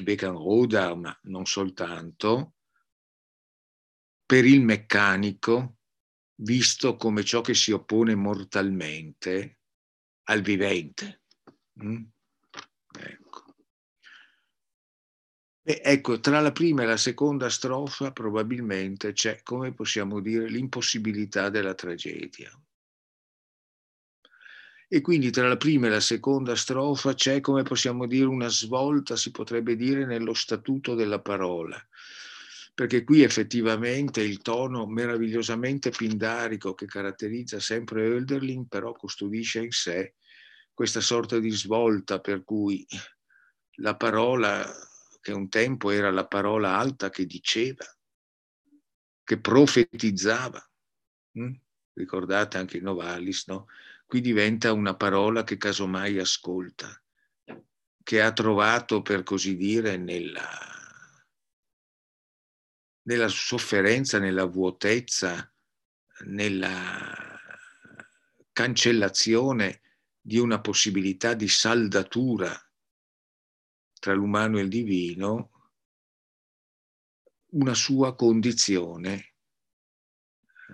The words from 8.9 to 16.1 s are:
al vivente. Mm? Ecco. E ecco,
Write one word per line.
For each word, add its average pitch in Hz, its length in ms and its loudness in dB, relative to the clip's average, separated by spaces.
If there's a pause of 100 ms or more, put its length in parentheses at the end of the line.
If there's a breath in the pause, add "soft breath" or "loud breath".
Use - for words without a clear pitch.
al 107 180 0
vivente. 98 800 -2 (600)
Mm? 110 200 -8 (960)
Ecco. - 460 -18 (2250 soft breath)
E 156 160 0
ecco, 135 380 4